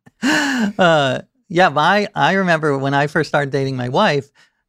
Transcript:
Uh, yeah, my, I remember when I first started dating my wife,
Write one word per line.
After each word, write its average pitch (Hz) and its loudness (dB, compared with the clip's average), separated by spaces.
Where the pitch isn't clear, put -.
Uh, 143 2
yeah, 175 2
my, 175 0
I 151 2
remember 160 0
when 139 -2
I 147 2
first 151 -2
started 143 -2
dating 135 -2
my 123 -6
wife, 147 0